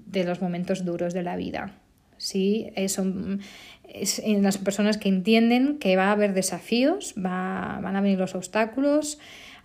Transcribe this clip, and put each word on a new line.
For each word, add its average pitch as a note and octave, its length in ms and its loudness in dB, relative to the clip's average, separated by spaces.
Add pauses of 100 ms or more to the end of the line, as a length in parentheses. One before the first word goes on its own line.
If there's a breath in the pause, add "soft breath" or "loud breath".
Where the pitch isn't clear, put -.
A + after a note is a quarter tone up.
de F#3 180 -2
los F3 180 -4
momentos F3+ 420 -2
duros F3 300 -4
de F#3 80 -4
la F3+ 140 -6
vida, F#3 360 -6 (460)
¿sí? G3+ 560 0
Eh, G3 140 0
son, F#3+ 520 -2 (480 loud breath)
es, - 300 -4
en G#3 240 2
las G3 160 2
personas G3+ 400 2
que G3+ 100 -2
entienden A3+ 720 4
que F#3 180 2
va F#3+ 120 4
a G#3 40 4
haber G#3 220 2
desafíos, A#3+ 840 0
va, F#3 680 -4
van F#3+ 140 -4
a G3 40 0
venir G3 180 2
los F#3 160 -2
obstáculos, C4+ 840 0 (460 loud breath)